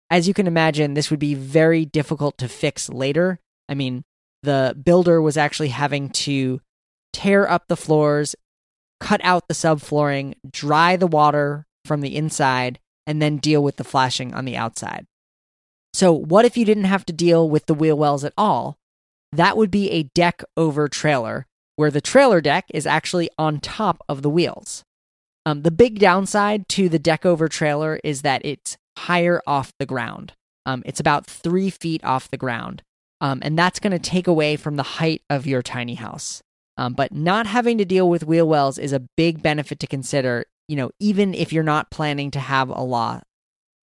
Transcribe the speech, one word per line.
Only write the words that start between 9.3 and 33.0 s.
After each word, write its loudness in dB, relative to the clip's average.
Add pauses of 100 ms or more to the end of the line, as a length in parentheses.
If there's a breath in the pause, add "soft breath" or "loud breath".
the -2
subflooring, 0 (160)
dry 2
the 2
water 2 (180)
from -2
the -6
inside, -2 (280)
and -2
then 2
deal 2
with 0
the -8
flashing -2
on -8
the -8
outside. -8 (880)
So 4
what 4
if 2
you 2
didn't 2
have 0
to -6
deal 4
with 0
the 2
wheel 2
wells 0
at -8
all? 0 (560)
That 4
would 2
be 0
a 0 (100)
deck 0 (140)
over 0
trailer, -2 (300)
where 2
the -2
trailer 4
deck 0
is -4
actually -2 (100)
on -2
top -4
of -6
the 0
wheels. -2 (600)
Um, -2
the 2
big 4
downside 0
to 2
the 2
deck 0
over 2
trailer -2
is -6
that -2
it's -10 (220)
higher 0
off -2
the -6
ground. -8 (320)
Um, -4
it's -6
about 2
three -2
feet -6
off -2
the -8
ground. -8 (380)